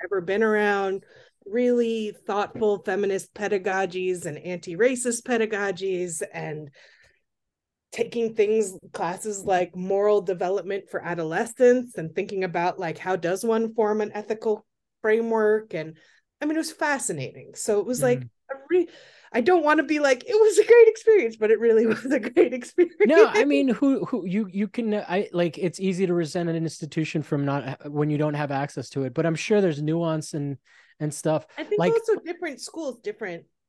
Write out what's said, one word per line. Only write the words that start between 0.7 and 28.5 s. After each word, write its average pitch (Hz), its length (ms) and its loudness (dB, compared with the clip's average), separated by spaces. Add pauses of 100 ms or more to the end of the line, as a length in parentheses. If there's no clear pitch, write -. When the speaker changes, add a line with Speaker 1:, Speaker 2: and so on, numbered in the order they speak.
Speaker 1:
really 226 680 0 (120)
thoughtful 208 580 -2
feminist 196 500 -2
pedagogies 185 920 -2
and 147 120 -8
anti-racist 214 880 -2
pedagogies, 196 960 -4
and 156 480 -10 (1200)
taking 226 440 -4
things, 214 380 0 (200)
classes 190 520 -6
like 180 320 -2
moral 196 460 0
development 185 680 -4
for - 160 -8
adolescents 226 920 0
and 160 160 -8
thinking 196 300 -4
about, 175 340 -2
like, 165 180 -6
how 190 200 -4
does 180 280 -2
one 226 300 0
form 214 260 0
an 208 140 -4
ethical 214 500 -4 (380)
framework? 220 720 0
And 160 240 -10 (420)
I 294 60 -4
mean, 311 100 -2
it - 20 0
was 320 140 -4
fascinating. 214 840 -6
So 208 260 -2
it 180 60 -4
was 240 160 -4
like, 165 180 2
Speaker 2:
Mm-hmm. 127 360 -16
Speaker 1:
a 269 40 -18 (100)
re-, 339 180 2 (460)
I 233 60 2
don't 330 240 4
wanna 302 180 4
be 294 160 -2
like, 269 280 2
"It - 120 0
was 427 200 6
a - 80 6
great 453 220 10
experience," 359 480 4
but 214 140 2
it 214 100 6
really 226 260 6
<laughs> - 0 -
was 220 200 0
a 269 140 0
great 247 340 2
experience. 339 400 0 (100)
Speaker 2:
No, 330 240 8
I 415 160 2
mean, 277 240 2
who, 254 380 0
who, 196 200 -6
you, 196 240 -2
you 196 180 -2
can, 220 260 -4
I, 196 380 -2
like, 175 260 0
it's 170 220 -4
easy 190 260 0
to 175 80 0
resent 170 340 -2
an 165 80 -2
institution 156 680 -4
from 143 220 -2
not, 143 460 -6
when 151 200 0
you 147 80 0
don't 151 160 -2
have 143 160 -4